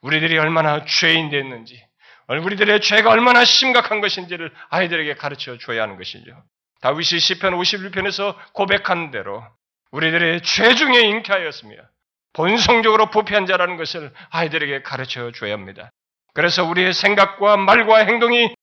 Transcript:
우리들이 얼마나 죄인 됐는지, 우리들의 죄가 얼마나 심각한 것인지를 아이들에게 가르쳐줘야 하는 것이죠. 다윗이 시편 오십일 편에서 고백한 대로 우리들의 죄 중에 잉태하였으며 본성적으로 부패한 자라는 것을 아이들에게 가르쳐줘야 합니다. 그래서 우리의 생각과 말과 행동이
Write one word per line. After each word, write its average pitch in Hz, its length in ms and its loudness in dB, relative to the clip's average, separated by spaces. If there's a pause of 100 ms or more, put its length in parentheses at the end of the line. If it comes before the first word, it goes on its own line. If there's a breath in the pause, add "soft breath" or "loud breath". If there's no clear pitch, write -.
우리들이 156 360 0
얼마나 156 460 0
죄인 165 460 0
됐는지, 123 520 -8 (460 soft breath)
우리들의 202 540 0
죄가 214 280 4
얼마나 240 340 6
심각한 247 560 2
것인지를 180 520 -6 (160 loud breath)
아이들에게 165 460 -2
가르쳐줘야 127 680 -8
하는 101 140 -6
것이죠. 92 340 -18 (520)
다윗이 156 380 -2
시편 185 340 -2
오십일 185 360 -4
편에서 196 480 -6 (140 loud breath)
고백한 185 580 -2
대로 104 320 -10 (480)
우리들의 165 520 -2
죄 233 320 2
중에 247 260 2
잉태하였으며 190 760 -2 (580)
본성적으로 214 760 2
부패한 208 360 0
자라는 180 300 -2
것을 156 360 -10 (180 loud breath)
아이들에게 151 520 -4
가르쳐줘야 120 720 -8
합니다. 98 360 -16 (420)
그래서 170 320 0
우리의 180 280 0
생각과 202 640 2
말과 214 420 6
행동이 233 640 2